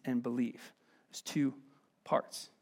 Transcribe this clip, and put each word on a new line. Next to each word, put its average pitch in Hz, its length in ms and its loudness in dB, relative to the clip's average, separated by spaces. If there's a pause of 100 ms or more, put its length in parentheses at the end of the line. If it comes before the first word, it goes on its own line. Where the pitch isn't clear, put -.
and 123 160 2
believe. 120 500 -2 (380)
There's - 100 -10
two 143 320 2 (520)
parts - 440 0 (140)